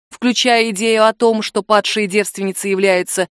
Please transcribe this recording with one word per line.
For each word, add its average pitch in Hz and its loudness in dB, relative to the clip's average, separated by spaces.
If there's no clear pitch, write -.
включая 233 0
идею 220 2
о 220 2
том, 226 0
что 208 -6
падшие 208 0
девственницы 196 -4
являются 185 0